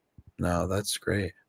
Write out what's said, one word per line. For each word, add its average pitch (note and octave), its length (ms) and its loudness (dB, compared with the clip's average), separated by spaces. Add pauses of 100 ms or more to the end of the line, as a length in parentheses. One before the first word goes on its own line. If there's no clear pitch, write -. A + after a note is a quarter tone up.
(400)
No, F2 280 2
that's F#2+ 300 -2
great. F#2+ 360 -2 (160)